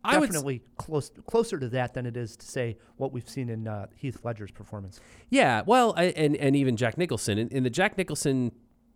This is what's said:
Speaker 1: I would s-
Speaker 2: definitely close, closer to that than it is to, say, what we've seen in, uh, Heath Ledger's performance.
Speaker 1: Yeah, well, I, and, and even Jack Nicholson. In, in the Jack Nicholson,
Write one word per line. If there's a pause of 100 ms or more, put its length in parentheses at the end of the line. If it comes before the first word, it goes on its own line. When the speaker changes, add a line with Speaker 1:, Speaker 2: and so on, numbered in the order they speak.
Speaker 1:
I
would
s-
Speaker 2:
definitely (140)
close, (160)
closer
to
that
than
it
is
to,
say, (180)
what
we've
seen
in,
uh, (100)
Heath
Ledger's
performance. (300)
Speaker 1:
Yeah,
well,
I,
and,
and
even
Jack
Nicholson.
In,
in
the
Jack
Nicholson, (440)